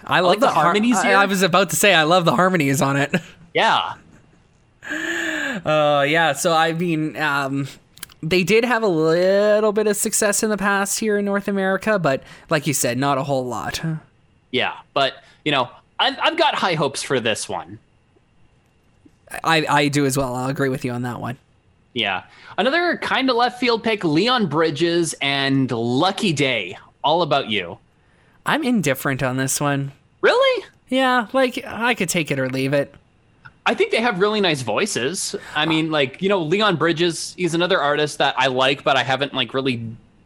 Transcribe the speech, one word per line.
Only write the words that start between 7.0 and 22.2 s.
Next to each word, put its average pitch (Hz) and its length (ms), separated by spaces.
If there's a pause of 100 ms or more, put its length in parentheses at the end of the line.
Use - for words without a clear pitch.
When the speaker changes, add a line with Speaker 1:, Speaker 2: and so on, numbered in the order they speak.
Speaker 1:
um, 139 500 (540)
they 180 220
did 220 220
have 233 180
a 220 40
little 196 840
bit 208 160
of 208 100
success 208 460
in 214 80
the 208 60
past 196 420
here 208 180
in 202 80
North 202 220
America, 196 500
but 143 240 (300)
like 156 160
you 147 80
said, 123 240
not 139 180
a 135 60
whole 135 240
lot. 110 340 (680)
Speaker 2:
Yeah, 165 240 (180)
but, 135 220 (280)
you 151 80
know, 131 180 (300)
I've, 254 220
I've 320 160
got 302 160
high 190 220
hopes 151 260
for 131 180
this 110 300
one. 90 300 (1600)
Speaker 1:
I, 160 240
I 147 220
do 143 160
as 135 120
well. 127 180
I'll 127 140
agree 135 200
with 131 160
you 123 60
on 120 100
that 120 180
one. 120 180 (560)
Speaker 2:
Yeah. 98 300 (340)